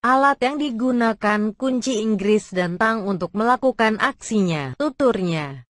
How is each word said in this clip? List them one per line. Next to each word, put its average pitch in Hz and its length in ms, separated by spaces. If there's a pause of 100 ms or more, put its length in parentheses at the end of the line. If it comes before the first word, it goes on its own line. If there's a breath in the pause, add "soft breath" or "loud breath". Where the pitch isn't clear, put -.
Alat 269 400
yang 277 160
digunakan 226 960
kunci 262 400
Inggris 214 560
dan 180 240
tang 220 320
untuk 180 240
melakukan 226 640
aksinya, 180 800
tuturnya. 180 960